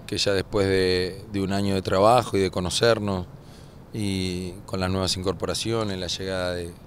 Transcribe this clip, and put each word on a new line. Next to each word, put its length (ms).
que 140
ya 140
después 340
de, 560
de 80
un 120
año 240
de 60
trabajo 540
y 40
de 100
conocernos 800
y 600
con 140
las 100
nuevas 260
incorporaciones, 840
la 80
llegada 460
de 180